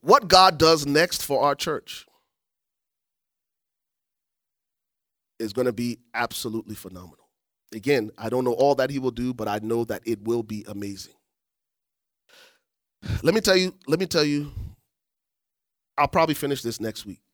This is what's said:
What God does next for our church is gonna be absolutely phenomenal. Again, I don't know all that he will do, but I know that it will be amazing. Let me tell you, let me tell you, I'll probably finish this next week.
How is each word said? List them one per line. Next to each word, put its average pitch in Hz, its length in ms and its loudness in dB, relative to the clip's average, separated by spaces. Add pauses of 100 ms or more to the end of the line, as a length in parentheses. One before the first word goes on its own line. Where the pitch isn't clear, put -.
What 233 220 6
God 185 320 8
does 160 260 4
next 151 380 2
for 139 180 0
our 139 140 2
church - 500 -8 (3250)
is 110 120 -6
gonna 123 220 -2
be 120 240 -6 (160)
absolutely 113 640 -6
phenomenal. 90 520 -20 (440)
Again, 110 440 -2
I 117 140 -8
don't 127 140 0
know 123 100 0
all 139 220 4
that 131 160 0
he 139 80 -6
will 131 100 -2
do, 120 240 -4
but 107 140 -6
I 104 160 -2
know 117 220 -2
that 104 200 -8
it 110 160 -4
will 117 220 -2
be 107 240 -10
amazing. 101 480 -12 (2000)
Let 165 100 2
me 220 80 2
tell 190 160 2
you, 185 160 0 (140)
let 160 120 0
me 190 60 0
tell 160 180 0
you, 147 280 -2 (1500)
I'll 147 100 2
probably 156 280 0
finish 139 260 -4
this 117 180 -6
next 107 280 -8
week. 90 140 -16 (120)